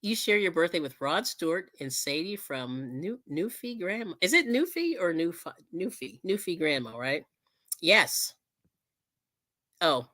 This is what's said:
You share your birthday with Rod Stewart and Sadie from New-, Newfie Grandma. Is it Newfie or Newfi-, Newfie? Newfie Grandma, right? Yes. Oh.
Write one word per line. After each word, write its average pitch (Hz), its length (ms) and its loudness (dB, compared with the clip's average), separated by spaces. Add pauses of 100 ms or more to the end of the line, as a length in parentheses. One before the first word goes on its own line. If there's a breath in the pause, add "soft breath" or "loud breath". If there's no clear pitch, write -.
You 214 140 0
share 208 220 2
your 196 140 4
birthday 170 280 2
with 143 220 -4
Rod 160 240 0
Stewart 170 540 -2
and 135 120 -6
Sadie 160 440 -2
from 131 640 -6
New-, 208 200 -4 (100)
Newfie 233 500 -4
Grandma. 208 420 -4
Is - 120 4
it 330 140 6
Newfie 330 520 2
or 175 140 2
Newfi-, 165 400 -2 (200)
Newfie? 165 500 -8
Newfie 190 340 -2
Grandma, 135 400 0
right? 135 280 -4 (560)
Yes. 180 540 4 (1500)
Oh. 135 320 2